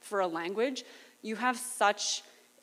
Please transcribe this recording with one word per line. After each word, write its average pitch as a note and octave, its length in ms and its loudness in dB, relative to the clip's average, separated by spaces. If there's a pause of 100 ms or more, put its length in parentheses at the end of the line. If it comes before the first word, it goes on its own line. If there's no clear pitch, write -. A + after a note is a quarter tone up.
for G3+ 180 -2
a F#3 80 4
language, G3 560 -2 (380)
you A3 160 -4
have B3 200 0
such - 680 2 (400)